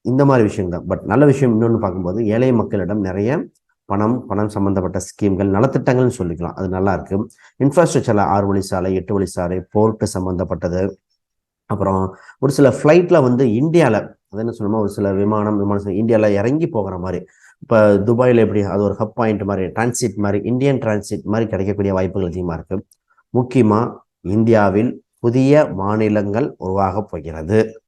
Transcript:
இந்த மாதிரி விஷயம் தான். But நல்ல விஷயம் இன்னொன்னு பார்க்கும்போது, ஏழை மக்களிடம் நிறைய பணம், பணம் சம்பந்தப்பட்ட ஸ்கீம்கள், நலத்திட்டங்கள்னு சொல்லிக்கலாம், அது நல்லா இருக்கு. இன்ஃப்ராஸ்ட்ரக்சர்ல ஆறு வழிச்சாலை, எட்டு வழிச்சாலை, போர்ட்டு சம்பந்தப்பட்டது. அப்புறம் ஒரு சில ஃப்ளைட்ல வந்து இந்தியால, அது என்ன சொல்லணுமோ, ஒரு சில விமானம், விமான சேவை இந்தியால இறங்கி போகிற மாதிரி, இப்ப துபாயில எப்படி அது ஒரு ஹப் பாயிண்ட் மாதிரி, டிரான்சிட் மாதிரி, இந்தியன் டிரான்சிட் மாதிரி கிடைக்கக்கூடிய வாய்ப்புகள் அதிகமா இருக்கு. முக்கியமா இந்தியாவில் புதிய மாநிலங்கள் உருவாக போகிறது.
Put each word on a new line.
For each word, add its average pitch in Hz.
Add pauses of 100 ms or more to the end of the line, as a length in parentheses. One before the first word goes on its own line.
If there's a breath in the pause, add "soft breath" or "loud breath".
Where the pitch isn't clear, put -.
இந்த 131
மாதிரி 131
விஷயம் 98
தான். 85
But 92
நல்ல 117
விஷயம் 135
இன்னொன்னு 117
பார்க்கும்போது, 92
ஏழை 120
மக்களிடம் 101
நிறைய 101 (380)
பணம், 107
பணம் 104
சம்பந்தப்பட்ட 98
ஸ்கீம்கள், 98
நலத்திட்டங்கள்னு 127
சொல்லிக்கலாம், 85
அது 95
நல்லா 95
இருக்கு. 95 (340 soft breath)
இன்ஃப்ராஸ்ட்ரக்சர்ல 139
ஆறு 98
வழிச்சாலை, 95
எட்டு 95
வழிச்சாலை, 90 (100)
போர்ட்டு 107
சம்பந்தப்பட்டது. 92 (680)
அப்புறம் 95 (220 loud breath)
ஒரு 139
சில 143
ஃப்ளைட்ல 170
வந்து 123
இந்தியால, 135 (340)
அது 104
என்ன 117
சொல்லணுமோ, 107
ஒரு 104
சில 101
விமானம், 104
விமான 101
சேவை 101
இந்தியால 110
இறங்கி 127
போகிற 95
மாதிரி, 90 (340 soft breath)
இப்ப 107
துபாயில 120
எப்படி 104
அது 98
ஒரு 98
ஹப் 107
பாயிண்ட் 110
மாதிரி, 95
டிரான்சிட் 113
மாதிரி, 101
இந்தியன் 127
டிரான்சிட் 104
மாதிரி 107
கிடைக்கக்கூடிய 98
வாய்ப்புகள் 95
அதிகமா 87
இருக்கு. 95 (480)
முக்கியமா 120 (240)
இந்தியாவில் 107 (160)
புதிய 131
மாநிலங்கள் 104
உருவாக 95
போகிறது. 85